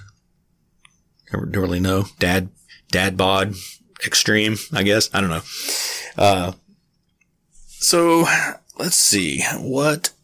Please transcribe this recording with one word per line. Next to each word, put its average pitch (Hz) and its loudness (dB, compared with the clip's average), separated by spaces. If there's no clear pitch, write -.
I 101 -4
don't 92 -6
really 90 0
know. 95 0
Dad, 92 0
dad 92 0
bod 98 2
extreme, 107 2
I 98 0
guess. 104 2
I 98 2
don't 95 0
know. 80 -4
Uh, 92 4
so 170 2
let's - -2
see. 82 0
What 147 -2